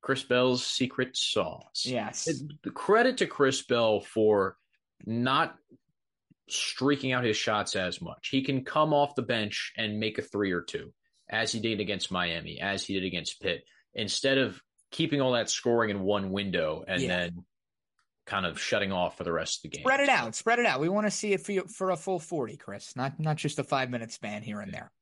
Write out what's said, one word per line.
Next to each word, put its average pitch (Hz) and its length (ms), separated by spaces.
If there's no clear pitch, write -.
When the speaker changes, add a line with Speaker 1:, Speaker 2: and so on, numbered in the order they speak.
Speaker 1:
Chris 135 200
Bell's 127 440
secret 127 500
sauce. - 680
Speaker 2:
Yes. 117 400
Speaker 1:
It, 143 160
the 98 80
credit 240 480
to 185 80
Chris 135 360
Bell 113 380
for 104 580
not 127 500
streaking 131 640
out 127 120
his 107 140
shots 107 360
as 90 280
much. - 280
He 135 120
can 135 220
come 156 280
off 143 220
the 127 80
bench 110 560
and 107 200
make 110 200
a 107 40
three 101 300
or 87 80
two, 82 320
as 110 220
he 113 80
did 110 200
against 95 320
Miami, 82 480
as 98 240
he - 100
did 95 100
against 85 360
Pitt, 87 220
instead 135 420
of 120 240
keeping 143 320
all 127 100
that 117 160
scoring 117 400
in 101 120
one 98 320
window 90 540
and 92 140
Speaker 2:
Yeah. 82 80
Speaker 1:
then 87 360
kind 98 200
of 82 140
shutting 101 320
off 90 240
for 90 80
the 85 80
rest - 260
of - 40
the - 140
game. - 60
Speaker 2:
Spread 269 180
it 277 80
out. 127 280
Spread 233 240
it 240 60
out. 135 140
We 160 80
wanna 208 220
see 202 220
it 185 80
for, 190 280
for 190 220
a 180 60
full 180 240
forty, 139 360
Chris, - 380
not, 135 240
not 156 180
just - 220
a 135 60
five-minute 123 480
span 104 300
here 104 180
and 98 120
there. - 300